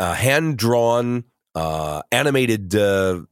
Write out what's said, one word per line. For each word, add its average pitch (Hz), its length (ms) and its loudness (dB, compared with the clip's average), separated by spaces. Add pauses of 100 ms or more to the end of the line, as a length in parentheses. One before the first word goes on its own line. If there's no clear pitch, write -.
a 87 140 -2
hand-drawn, 120 1080 0 (300)
uh, 78 560 -4
animated, 120 640 0
uh, 98 460 2 (120)